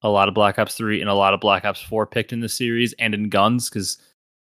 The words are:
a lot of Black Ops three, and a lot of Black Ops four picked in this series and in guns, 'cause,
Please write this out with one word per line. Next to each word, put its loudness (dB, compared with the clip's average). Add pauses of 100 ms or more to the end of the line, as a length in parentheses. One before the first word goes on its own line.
a 0
lot 4
of -6
Black 2
Ops -2
three, -4
and -6
a 0
lot 4
of -2
Black 2
Ops -4
four -4
picked -6
in -8
this -8
series -2
and -2
in -4
guns, 2
'cause, -6 (460)